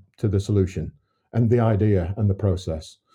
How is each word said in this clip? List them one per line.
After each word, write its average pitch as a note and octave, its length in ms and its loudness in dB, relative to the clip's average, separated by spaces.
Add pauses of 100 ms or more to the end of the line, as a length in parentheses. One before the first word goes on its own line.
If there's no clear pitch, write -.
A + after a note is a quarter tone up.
(180)
to A2 100 -4
the G2+ 120 0
solution F#2+ 520 -2 (420)
and A#2 160 2
the A#2+ 100 4
idea G#2 580 2
and G#2 120 2
the G2 40 2
process. E2+ 640 -4 (180)